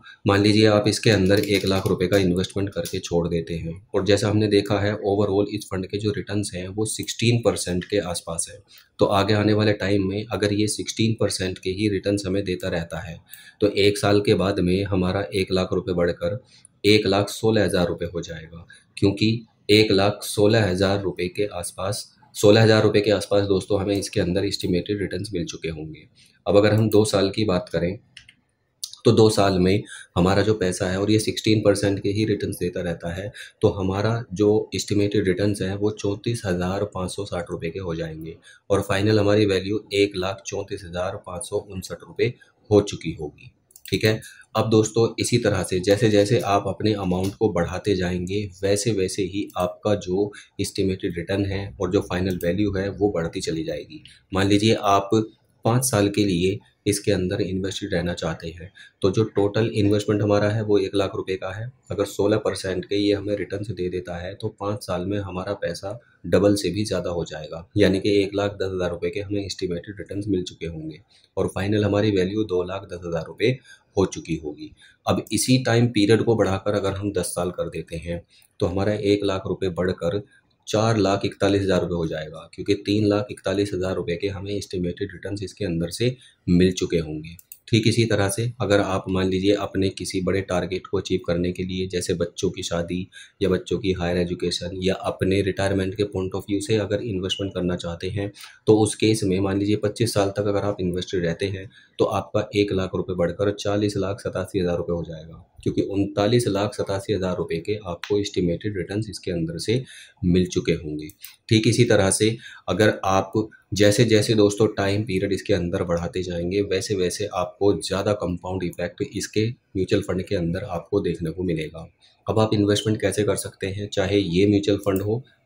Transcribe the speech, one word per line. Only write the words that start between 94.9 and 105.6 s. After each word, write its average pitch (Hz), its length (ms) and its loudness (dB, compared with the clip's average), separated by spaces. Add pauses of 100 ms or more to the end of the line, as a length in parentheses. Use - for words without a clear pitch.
अपने 98 480 0
रिटायरमेंट 95 520 0
के 104 100 -2
point 95 300 -4
of 95 80 -6
view 101 180 -2
से 110 160 0
अगर 101 260 -2
इन्वेस्टमेंट 95 520 -4
करना 90 220 0
चाहते 85 320 -8
हैं, 101 220 -4 (360)
तो 110 100 8
उस 107 180 2
केस 107 300 2
में 92 160 2
मान 98 180 0
लीजिए 101 180 2
पच्चीस 107 380 -2
साल 98 220 2
तक 104 120 -2
अगर 101 160 0
आप 101 160 -2
इन्वेस्टेड 90 440 -2
रहते 85 220 -2
हैं, 95 240 -8 (280)
तो - 60 0
आपका - 520 -2
एक 101 160 4
लाख 92 220 0
रुपये 90 220 -4
बढ़कर 90 360 0
चालीस 104 440 -2
लाख 95 240 -4
सतासी 92 380 -4
हज़ार 87 180 0
रुपये 85 200 -4
हो 82 80 -6
जाएगा, 82 400 -16 (180)